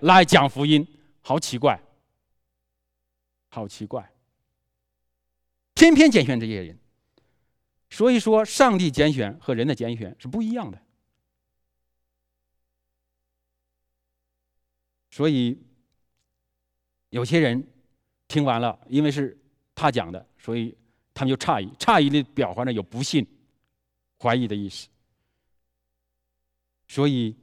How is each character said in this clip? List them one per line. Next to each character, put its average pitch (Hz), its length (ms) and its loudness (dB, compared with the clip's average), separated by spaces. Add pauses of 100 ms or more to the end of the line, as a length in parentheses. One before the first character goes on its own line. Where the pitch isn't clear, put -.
来 180 240 8
讲 143 240 4
福 139 160 -4
音， 151 220 2 (340)
好 139 180 -2
奇 123 200 -8
怪， 113 200 0 (1700)
好 110 180 -10
奇 - 180 -16
怪。 101 260 -12 (1600)
偏 330 180 8
偏 302 160 8
拣 185 160 4
选 123 140 -2
这 113 80 -6
些 104 160 -8
人。 82 160 -18 (1120)
所 233 200 2
以 240 80 2
说， 220 240 2
上 226 360 2
帝 175 100 0
拣 147 240 2
选 110 260 -6
和 - 140 -6
人 120 140 -2
的 151 80 -2
拣 117 200 -6
选 107 220 -12
是 - 100 -18
不 180 140 -6
一 220 120 -6
样 202 180 -10
的。 - 100 -20 (4000)
所 151 180 -2
以 127 320 -2 (1500)
有 120 120 -6
些 151 160 0
人 131 240 0 (640)
听 151 160 -2
完 123 160 0
了， 120 280 -4
因 139 160 0
为 147 80 0
是 139 260 -6 (380)
他 151 160 0
讲 101 200 -6
的， 92 140 -16 (140)
所 117 180 -8
以 117 180 -8 (380)
他 - 100 -8
们 131 60 -2
就 131 80 -2
诧 135 240 -4
异， 92 160 -12
诧 208 240 2
异 143 80 2
的 143 140 0 (100)
表 101 220 -4
达 120 80 -4
呢 127 100 -4
有 107 80 -4
不 117 220 -8
信、 143 200 -2 (960)
怀 117 140 -2
疑 123 140 -2
的 104 80 -8
意 101 120 -8
思。 - 200 -18 (2000)
所 139 200 -2
以 120 360 -4